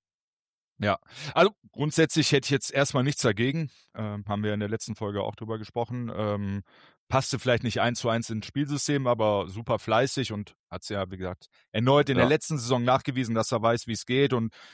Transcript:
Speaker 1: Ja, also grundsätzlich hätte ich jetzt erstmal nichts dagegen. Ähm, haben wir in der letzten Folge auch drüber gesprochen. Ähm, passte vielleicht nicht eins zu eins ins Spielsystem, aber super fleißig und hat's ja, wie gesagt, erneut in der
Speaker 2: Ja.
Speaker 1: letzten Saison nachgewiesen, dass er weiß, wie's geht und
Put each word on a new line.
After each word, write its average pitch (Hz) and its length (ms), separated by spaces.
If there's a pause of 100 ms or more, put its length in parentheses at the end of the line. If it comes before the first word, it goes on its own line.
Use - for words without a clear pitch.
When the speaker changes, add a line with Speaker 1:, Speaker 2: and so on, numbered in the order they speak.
(800)
Speaker 1:
Ja, 101 200 (360)
also 185 160 (220)
grundsätzlich 151 600
hätte 139 140
ich - 40
jetzt - 220
erstmal 139 320
nichts 135 160
dagegen. 131 500 (240)
Ähm, 104 320
haben 104 160
wir 104 120
in 104 60
der 104 80
letzten 110 280
Folge 101 260
auch 107 120
drüber 110 240
gesprochen. 120 560
Ähm, 101 480 (460)
passte 131 300
vielleicht 123 260
nicht 113 160
eins 117 200
zu 123 80
eins 113 220
ins 110 160
Spielsystem, 143 600
aber 107 420
super 107 300
fleißig 117 540
und 104 220 (160)
hat's - 180
ja, 98 220
wie 92 80
gesagt, 90 280 (240)
erneut 139 380
in 131 80
der 123 80
Speaker 2:
Ja. 123 40
Speaker 1:
letzten 156 300
Saison 120 240
nachgewiesen, 127 520
dass 110 180
er 113 80
weiß, 117 260
wie's 113 200
geht 135 260
und 113 220 (200)